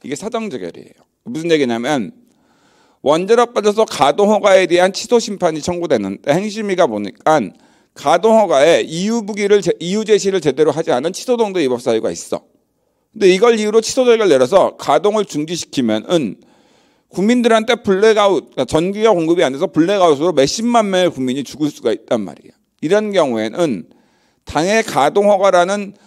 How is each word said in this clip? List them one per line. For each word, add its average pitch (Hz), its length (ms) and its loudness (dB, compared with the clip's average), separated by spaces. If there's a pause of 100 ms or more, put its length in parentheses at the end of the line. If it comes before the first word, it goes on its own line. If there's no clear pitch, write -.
이게 127 100 -10
사정 220 360 -8
재결이에요. 92 420 -12 (320)
무슨 156 260 -6
얘기냐면, 127 600 -2 (920)
원죄로 190 440 2
빠져서 214 400 0
가동 196 440 2
허가에 190 360 4
대한 175 260 2
취소 - 260 0
심판이 180 420 -4
청구되는데, 143 720 -4
행심위가 196 540 -2
보니까 110 540 -2 (520)
가동 175 460 2
허가에 156 440 4
이유 202 440 -4
부기를 202 360 0
제-, 170 180 0
이유 196 240 -4
제시를 196 360 0
제대로 151 300 0
하지 160 220 -2
않은 143 200 -2
취소 247 240 -4
정도 208 220 -2
위법 123 240 -2
사유가 113 300 -2
있어. - 320 -10 (680)
근데 202 240 2
이걸 233 240 4
이유로 214 220 0
취소 254 240 -2
재결 226 240 2
내려서 131 480 4
가동을 202 480 0
중지시키면은 143 1160 -4 (680)
국민들한테 226 760 0
블랙아웃, 202 680 2
그러니까 139 120 -4
전기가 202 480 0
공급이 170 320 0
안 131 80 0
돼서 139 140 -6
블랙아웃으로 165 640 2
몇십만 220 560 0
명의 185 220 0
국민이 131 340 -6
죽을 143 240 -6
수가 117 240 -4
있단 110 300 -4
말이야. - 300 -16 (280)
이런 208 320 0
경우에는 117 720 -2 (600)
당해 190 340 0
가동 151 500 0
허가라는 196 600 0 (140)